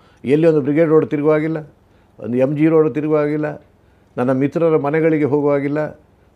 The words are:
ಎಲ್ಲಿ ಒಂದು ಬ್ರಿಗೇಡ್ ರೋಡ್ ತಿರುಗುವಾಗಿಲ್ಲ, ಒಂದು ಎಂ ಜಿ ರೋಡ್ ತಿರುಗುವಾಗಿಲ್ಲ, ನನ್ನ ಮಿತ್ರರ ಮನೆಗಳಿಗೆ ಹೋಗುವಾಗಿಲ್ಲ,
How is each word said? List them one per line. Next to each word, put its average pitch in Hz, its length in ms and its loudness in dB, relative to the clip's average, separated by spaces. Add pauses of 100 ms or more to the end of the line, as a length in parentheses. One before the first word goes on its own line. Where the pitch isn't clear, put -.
(260)
ಎಲ್ಲಿ 151 220 2
ಒಂದು 156 140 4
ಬ್ರಿಗೇಡ್ 147 280 0
ರೋಡ್ 151 200 4
ತಿರುಗುವಾಗಿಲ್ಲ, 151 640 -2 (480)
ಒಂದು 117 180 -4
ಎಂ 139 200 0
ಜಿ 156 100 2
ರೋಡ್ 156 260 4
ತಿರುಗುವಾಗಿಲ್ಲ, 151 720 -4 (540)
ನನ್ನ 127 140 -2
ಮಿತ್ರರ 156 460 0
ಮನೆಗಳಿಗೆ 151 480 0
ಹೋಗುವಾಗಿಲ್ಲ, 143 760 -4 (360)